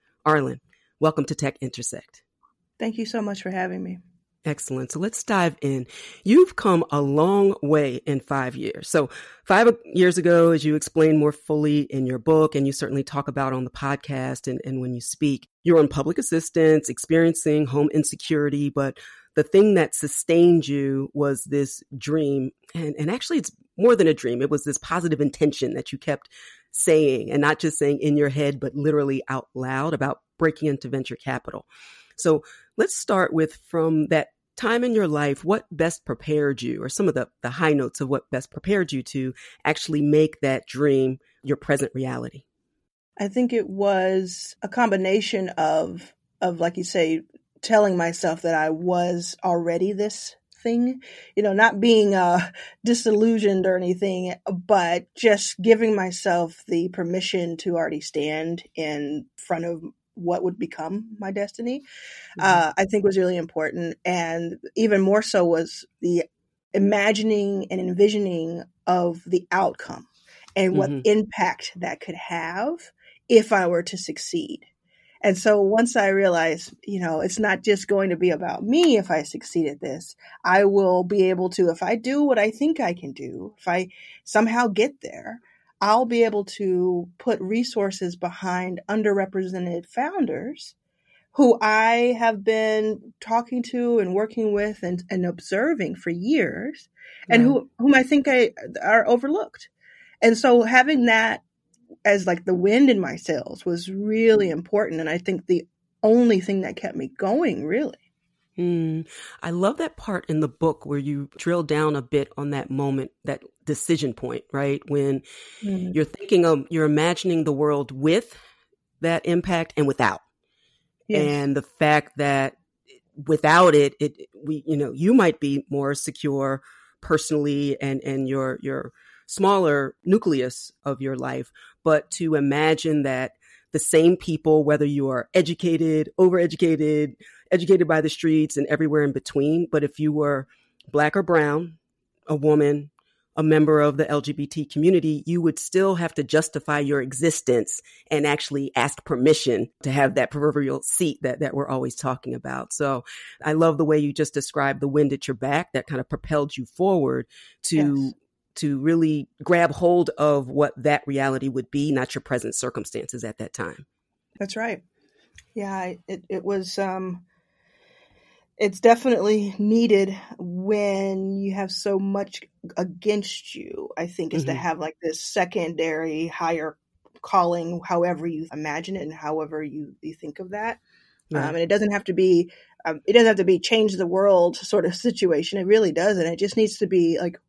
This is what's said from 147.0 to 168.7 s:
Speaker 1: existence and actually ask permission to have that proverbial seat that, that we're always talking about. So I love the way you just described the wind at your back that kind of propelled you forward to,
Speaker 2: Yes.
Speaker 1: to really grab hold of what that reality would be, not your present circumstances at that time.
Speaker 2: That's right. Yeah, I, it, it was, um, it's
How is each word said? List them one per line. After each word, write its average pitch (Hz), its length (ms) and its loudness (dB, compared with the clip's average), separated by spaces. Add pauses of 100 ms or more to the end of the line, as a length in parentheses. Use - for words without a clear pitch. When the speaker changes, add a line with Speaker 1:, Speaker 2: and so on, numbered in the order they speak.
Speaker 1:
existence 131 800 -2 (280)
and 151 200 0
actually 143 480 -4
ask 127 300 -2
permission 127 640 2 (140)
to 135 80 -4
have 135 240 2
that 127 160 0
proverbial 143 520 -2
seat 151 380 -2
that, 135 180 -4
that 143 140 -4
we're 139 160 -4
always 131 260 -4
talking 127 400 -6
about. 131 380 -10
So 135 320 -4 (360)
I 151 120 -2
love 160 240 4
the 160 80 2
way 151 140 4
you 147 120 0
just 147 220 -4
described 139 480 -4
the 143 80 -2
wind 143 240 2
at - 160 -8
your 131 60 -6
back 143 360 -4
that - 160 -6
kind 131 140 -6
of - 80 -14
propelled 147 480 -4
you 127 80 -10
forward 139 600 0 (380)
to, 165 140 -2
Speaker 2:
Yes. 139 360 0 (420)
Speaker 1:
to 143 240 -4
really 156 500 0 (120)
grab 170 300 2
hold 175 460 2
of 143 320 0
what 139 240 0 (100)
that 147 240 0
reality 135 400 -2
would 127 240 -6
be, 143 220 -2
not 131 200 -2
your 135 80 -8
present 113 320 -4
circumstances - 680 -8
at 110 140 -12
that - 160 -12
time. - 320 -10 (540)
Speaker 2:
That's 196 180 -10
right. 220 260 -8 (720)
Yeah, 196 180 -8
I, 180 320 -8
it, 180 220 -12
it 185 160 -8
was, 190 340 -6
um, 190 460 -6 (1300)
it's 196 220 -2